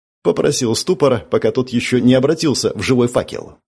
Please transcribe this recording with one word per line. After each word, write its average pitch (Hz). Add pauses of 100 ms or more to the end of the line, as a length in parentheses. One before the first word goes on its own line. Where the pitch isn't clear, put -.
(240)
попросил 131
ступор, 143
пока 110
тот 127
еще 123
не 123
обратился 131
в 107
живой 120
факел. - (100)